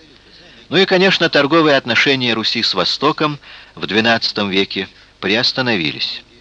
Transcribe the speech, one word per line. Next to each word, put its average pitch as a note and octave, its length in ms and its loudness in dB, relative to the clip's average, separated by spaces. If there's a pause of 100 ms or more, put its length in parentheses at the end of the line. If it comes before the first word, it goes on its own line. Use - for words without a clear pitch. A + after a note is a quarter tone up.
(680)
Ну C3 60 -2
и, F#3+ 100 4
конечно, F3+ 440 2
торговые D3+ 480 4
отношения B2 560 0
Руси A2 280 -2
с - 120 -2
Востоком D3 640 -2 (360)
в - 120 -10
двенадцатом A2 600 0
веке F#2+ 400 -2 (320)
приостановились. B2 1040 -2 (180)